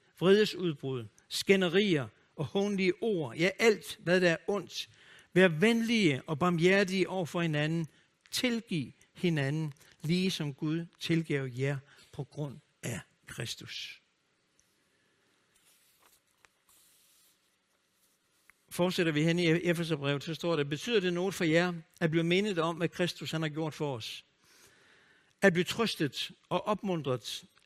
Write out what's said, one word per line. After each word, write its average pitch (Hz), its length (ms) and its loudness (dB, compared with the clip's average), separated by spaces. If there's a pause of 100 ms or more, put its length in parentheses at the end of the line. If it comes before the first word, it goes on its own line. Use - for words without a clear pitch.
(200)
vredesudbrud, 165 880 2 (220)
skænderier 185 760 2 (280)
og 151 100 -6
hånlige 196 560 0
ord. 170 360 -2
Ja, 175 120 2 (100)
alt, 220 440 2
hvad 180 180 4
der 175 100 4
er 160 60 0 (100)
ondt. - 420 -4 (440)
Vær 185 140 8
venlige 214 720 2
og 151 180 -4
barmhjertige 180 680 2
over 180 160 -4
for 175 160 -4
hinanden. 156 460 -2 (440)
Tilgiv 214 600 -2 (220)
hinanden, 156 600 -2 (280)
lige 180 300 0
som 147 220 -4
Gud 156 320 -4 (140)
tilgav 156 520 -2
jer 135 260 -2 (340)
på 143 120 -10
grund 147 360 -10 (240)
af 160 160 -8 (280)
Kristus. - 760 -12 (4000)
Fortsætter 175 400 0
vi 147 120 2
hen 165 160 2
i 175 80 2
Efeserbrevet, 160 760 0
så 165 100 -6
står 170 220 -2
der, 143 80 2
"Betyder 156 360 -2
det 180 140 0
noget 180 200 -2
for - 100 -4
jer 170 300 4 (260)
at 165 120 0
blive 170 120 2
mindet 180 360 2
om, 165 160 0
hvad 165 140 -2
Kristus - 420 -4
han 160 100 -4
har 160 80 -2
gjort 147 240 -6
for 143 220 -4
os? - 300 -10 (1160)
At 196 120 6
blive 175 100 2
trøstet - 680 -4 (180)
og 175 180 -4
opmuntret, 165 760 -4 (220)